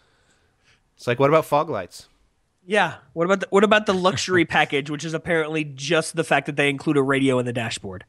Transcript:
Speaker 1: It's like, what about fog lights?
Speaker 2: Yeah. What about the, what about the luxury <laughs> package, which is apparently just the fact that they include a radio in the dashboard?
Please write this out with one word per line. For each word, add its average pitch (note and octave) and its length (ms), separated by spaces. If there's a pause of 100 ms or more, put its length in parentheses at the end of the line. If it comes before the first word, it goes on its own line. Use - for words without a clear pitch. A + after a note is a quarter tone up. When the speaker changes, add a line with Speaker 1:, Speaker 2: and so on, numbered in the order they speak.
(960)
Speaker 1:
It's - 100
like, A#2+ 140
what C#3 80
about D#3 160
fog D3+ 260
lights? G2 360 (600)
Speaker 2:
Yeah. F3+ 300 (180)
What E3 100
about F#3+ 160
the, - 100
what G3+ 140
about G#3+ 220
the G3 80
luxury F3+ 500
<laughs> - 20
package, D3+ 440
which D3 140
is D#3+ 100
apparently D#3 500
just D3 500
the E3 80
fact C#3+ 240
that D3 100
they C#3+ 140
include C#3+ 260
a C#3 60
radio C3+ 360
in B2 80
the B2 60
dashboard? A2 560